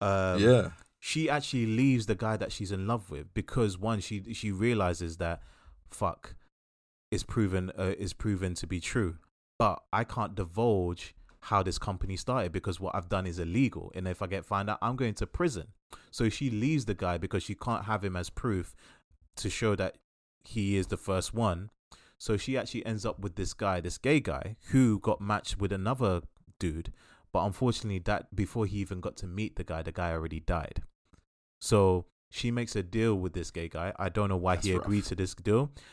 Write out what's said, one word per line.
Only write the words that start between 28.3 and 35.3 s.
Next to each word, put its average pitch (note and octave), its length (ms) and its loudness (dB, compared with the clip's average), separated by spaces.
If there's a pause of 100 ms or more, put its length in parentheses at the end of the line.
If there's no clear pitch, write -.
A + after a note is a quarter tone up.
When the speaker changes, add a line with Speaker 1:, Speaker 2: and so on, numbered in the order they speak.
Speaker 1:
before G#2+ 300 0
he G2 140 -2
even F#2+ 200 -4
got F2 180 -6
to F#2 100 -8
meet F#2+ 280 -4
the F#2+ 80 -4
guy, E2 200 -6
the E2 80 -8
guy F2 200 -2
already D#2+ 280 -4
died. - 420 -2 (800)
So F#2+ 460 6 (240)
she - 200 -2
makes A#2+ 240 -2
a G2+ 80 0
deal A2 320 2
with F#2 180 0
this F2 180 -4
gay E2+ 180 -6
guy. E2+ 280 -4
I F#2+ 120 -2
don't G2+ 200 2
know F#2+ 80 2
why F2+ 180 4
Speaker 2:
That's F2+ 120 0
Speaker 1:
he F#2 60 4
Speaker 2:
rough. F2+ 100 2
Speaker 1:
agreed G2+ 220 2
to - 100 -4
this F#2 200 -2